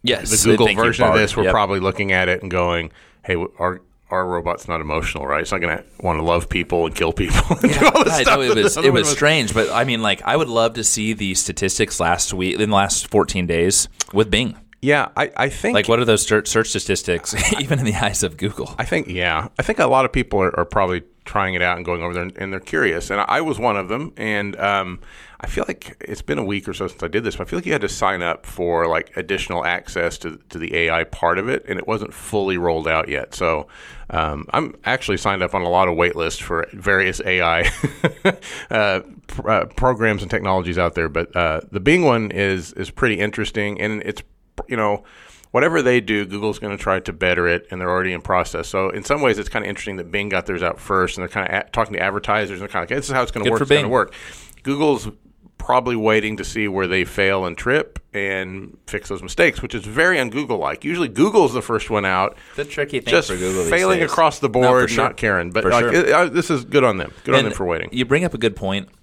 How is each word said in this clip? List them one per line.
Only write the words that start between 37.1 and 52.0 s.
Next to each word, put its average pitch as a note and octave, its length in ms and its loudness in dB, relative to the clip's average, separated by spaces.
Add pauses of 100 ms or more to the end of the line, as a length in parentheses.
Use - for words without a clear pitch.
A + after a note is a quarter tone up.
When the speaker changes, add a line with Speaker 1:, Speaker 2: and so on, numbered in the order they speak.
Speaker 2:
A F#2 160 2
I, E2+ 320 2 (500)
<laughs> - 480 -4
uh, G2+ 300 2 (280)
pr-, - 220 -6
uh, G2+ 140 4 (120)
programs A2+ 440 2
and F#2 100 -10
technologies F#2+ 460 0
out F2 180 0
there. E2 140 -2
But, D#2+ 260 -4
uh, D#2+ 260 0 (100)
the G2 100 -4
Bing D#3+ 240 4
one A2+ 260 2
is, F#2+ 440 -2
is F#2+ 160 -8
pretty A2 280 0
interesting, G#2 640 -4
and G#2+ 220 -4
it's, G#2 200 -8 (460)
you B2 80 -4
know, G#2 260 0 (480)
whatever D#3 320 2
they B2 180 4
do, G#2 240 -2
Google's G2+ 360 -4
gonna G2+ 160 -6
try F#2+ 240 0
to F2 120 -8
better F2 360 0
it, F2 220 0
and F2+ 100 -10
they're F2+ 100 -2
already F#2 220 0
in E2 100 -8
process. F2 460 -2
So F#2+ 220 -2
in F#2+ 140 -8
some D3 160 -2
ways, A#2+ 180 4
it's G2+ 100 -6
kinda G#2 200 -4
interesting G2 280 -8
that F2 160 -10
Bing G2+ 160 -4
got F#2+ 180 -2
theirs F2+ 160 -4
out F2 160 -2
first, F#2 400 0
and F2+ 40 -6
they're F2 60 -6 (160)
kinda - 220 -2
a-, - 40 -20
talking G#2+ 240 -2
to E2 60 -4